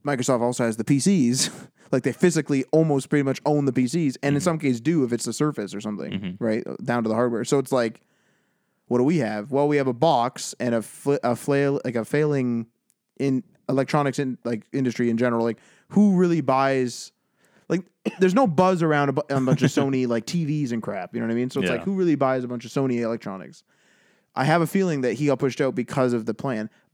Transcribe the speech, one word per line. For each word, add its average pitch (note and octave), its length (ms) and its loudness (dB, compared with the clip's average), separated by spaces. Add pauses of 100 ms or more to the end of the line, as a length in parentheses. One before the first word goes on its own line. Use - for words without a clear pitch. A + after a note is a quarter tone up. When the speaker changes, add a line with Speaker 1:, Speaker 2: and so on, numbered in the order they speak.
Speaker 1:
Microsoft C3 360 0
also A#2+ 240 0
has A2 120 -2
the A2+ 80 -4
P C#3+ 160 2
Cs. C3 540 2
<laughs> - 60 -18 (320)
Like, C3 100 0
they C#3 100 -2
physically D3 600 0
almost D#3 380 2
pretty C#3+ 120 2
much C3+ 240 -2
own D3 180 2
the C3 80 2
P B2+ 140 2
Cs, D3 340 0
and C#3+ 140 0
in C#3 60 0
Speaker 2:
Mm-hmm. - 40 -4
Speaker 1:
some E3 140 0
cases C3 220 0
do D3 240 2
if A#2 80 -2
it's A2+ 120 -2
the A#2 80 -4
Surface C#3+ 400 -4
or G2+ 80 -10
something, G2+ 320 -8
Speaker 2:
Mm-hmm. G2 320 -6
Speaker 1:
right? A2 200 -2 (200)
Down A#2+ 200 0
to A2 40 0
the A2 60 0
hardware. A#2 300 0
So C#3 160 2
it's C3+ 100 -6
like, A#2 300 0 (880)
what B2 100 2
do B2 60 4
we D#3+ 140 4
have? G#2+ 340 -4
Well, C#3+ 160 2
we D3 80 2
have C#3 100 2
a D3 60 2
box B2+ 680 0
and A#2+ 160 0
a A2 80 0
fl-, - 400 -2
a A#2+ 140 0
flail-, C#3 480 0
like, A#2+ 100 -4
a A2+ 100 -2
failing C3 600 0 (540)
in C3 240 0 (240)
electronics C#3 500 0
in, C3 240 -4
like, A#2 300 -6
industry B2 380 0
in A2+ 60 0
general. A#2 280 0
Like, A2+ 140 -2 (320)
who G3+ 260 4
really F3 240 4
buys? C3+ 720 0 (560)
Like, F3+ 140 0 (200)
<clears throat> - 160 -6
there's F#3 160 4
no B3+ 140 4
buzz F3+ 340 4
around D3 280 2
a - 20 -2
bu-, C#3 180 -2
a C#3 100 0
bunch C3 220 2
of C#3+ 80 2
Speaker 2:
<laughs> - 20 -2
Speaker 1:
Sony, C3+ 360 0
like, A#2 180 -2
T E3+ 180 -2
Vs C#3+ 280 -2
and A2+ 100 -4
crap. G2 320 -8
You A#2 60 -6
know A2+ 80 -4
what A2+ 40 -2
I A#2 40 0
mean? B2+ 140 -2
So C3+ 100 -4
it's F2+ 80 0
Speaker 2:
Yeah. A#2+ 80 0
Speaker 1:
like, - 80 -10
who G3 100 -2
really F3 220 2
buys C3 260 0
a B2 60 -8
bunch B2 160 -8
of A#2+ 80 -16
Sony C3 280 0
electronics? A2 600 -8 (720)
I B2+ 80 -2
have D#3+ 180 4
a D#3+ 60 2
feeling E3+ 360 0
that B2 120 0
he C#3+ 120 -2
got C3+ 120 2
pushed C3+ 220 -2
out C3 160 -2
because B2+ 380 0
of A2+ 120 -4
the A2 80 -4
plan, A2 340 -6 (240)